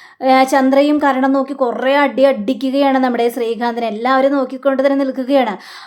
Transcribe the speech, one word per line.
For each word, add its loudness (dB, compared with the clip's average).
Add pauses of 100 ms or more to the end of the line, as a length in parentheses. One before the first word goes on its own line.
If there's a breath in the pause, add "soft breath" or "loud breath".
(220 loud breath)
ഏ, 4
ചന്ദ്രയും 2
കരണം 0
നോക്കി -2
കുറേ -2
അടി 0
അടിക്കുകയാണ് 0
നമ്മുടെ 0
ശ്രീകാന്തിനെ. -4
എല്ലാവരും 0
നോക്കിക്കൊണ്ട് -2
തന്നെ 2
നിൽക്കുകയാണ്. -2 (300 loud breath)